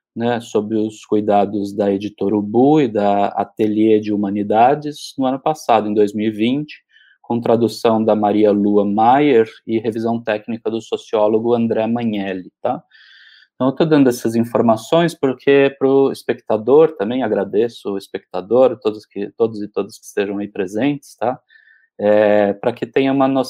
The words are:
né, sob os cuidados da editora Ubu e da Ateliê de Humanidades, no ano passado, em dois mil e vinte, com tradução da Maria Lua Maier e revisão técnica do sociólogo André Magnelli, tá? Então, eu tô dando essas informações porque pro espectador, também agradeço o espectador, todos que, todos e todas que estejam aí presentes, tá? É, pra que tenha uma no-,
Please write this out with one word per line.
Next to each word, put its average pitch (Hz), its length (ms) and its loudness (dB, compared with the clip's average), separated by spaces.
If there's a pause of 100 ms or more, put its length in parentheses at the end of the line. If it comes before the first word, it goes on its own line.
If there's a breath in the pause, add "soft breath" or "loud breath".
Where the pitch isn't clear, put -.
(160)
né, 120 240 -4
sob 110 380 -4
os 107 260 -6
cuidados 104 720 -2
da 101 160 0
editora 101 460 -4
Ubu 117 420 2
e 139 80 0
da 101 380 0
Ateliê 107 760 0
de 104 140 -6
Humanidades, 107 1040 -2
no 131 80 -4
ano 131 160 -4
passado, 110 480 0
em 104 40 -4
dois 104 200 2
mil 107 160 -2
e - 20 -6
vinte, 123 440 -4 (460 soft breath)
com 120 200 -4
tradução 113 600 0
da 110 140 2
Maria 107 340 2
Lua 101 360 2
Maier 113 600 2 (200)
e 113 100 -2
revisão 113 460 -4
técnica 110 480 -6
do 113 100 -6
sociólogo 113 720 0
André 113 320 0
Magnelli, 104 640 -4 (120)
tá? 127 200 -4 (720 soft breath)
Então, 127 140 -2
eu 135 80 -2
tô 170 100 2
dando 151 220 4
essas 120 260 -2
informações 117 800 0
porque 139 640 2
pro 135 360 2
espectador, 123 840 2
também 120 280 -4
agradeço 104 680 -2
o 98 60 -6
espectador, 113 840 -2
todos 107 240 -6
que, 98 320 -10
todos 113 240 -2
e 104 60 -10
todas - 320 -8
que - 60 -20
estejam 101 320 -6
aí 101 100 -8
presentes, 107 720 -6
tá? 120 200 -4 (640 soft breath)
É, 104 520 2
pra 110 180 -4
que 120 160 -8
tenha 135 240 0
uma 135 160 2
no-, 135 220 0